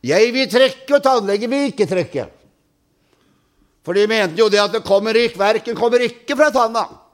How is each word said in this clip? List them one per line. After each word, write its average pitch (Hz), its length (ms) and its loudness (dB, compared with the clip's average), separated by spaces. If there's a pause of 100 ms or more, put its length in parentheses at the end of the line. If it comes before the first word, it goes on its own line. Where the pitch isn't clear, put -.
Jeg 202 300 2
vil 262 160 -2
trekke, 262 480 2
og 277 80 0
tannlegen 226 480 0
vil 277 160 0
ikke 202 180 -2
trekke. 147 440 -4 (1500)
For 175 80 -6
de 208 160 2
mente 202 320 0
jo 220 80 4
det 208 140 4
at 196 100 -2
det 220 140 -6
kommer 202 260 0
ikke, 233 240 0
verken 214 400 -2
kommer 240 240 2
ikke 240 320 -6
fra 294 160 2
tanna. 226 380 -2 (260)